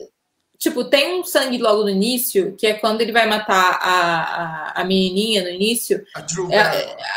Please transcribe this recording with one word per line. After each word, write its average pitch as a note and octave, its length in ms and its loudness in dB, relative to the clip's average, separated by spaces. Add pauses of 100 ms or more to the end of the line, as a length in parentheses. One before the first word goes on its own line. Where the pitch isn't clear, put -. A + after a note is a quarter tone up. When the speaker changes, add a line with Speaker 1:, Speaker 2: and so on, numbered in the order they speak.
(580)
Speaker 1:
tipo, - 280 -2
tem E4 340 2
um F4 60 -6
sangue C4 320 0
logo G#3+ 260 2
no G3+ 60 0
início, G3 680 0
que - 100 -2
é G#3+ 80 2
quando A3 280 -2
ele A3+ 100 -2
vai A3 160 4
matar G3 540 2
a, E3+ 960 -2
a, F3+ 40 -2
a F3+ 40 -2
menininha F#3+ 580 2
no F3+ 60 -6
início. G3+ 560 -2 (100)
Speaker 2:
A D3+ 60 -10
Drew F3+ 280 -6
Speaker 1:
É, G#3 140 4
Speaker 2:
Barrymore. G3 320 -2 (220)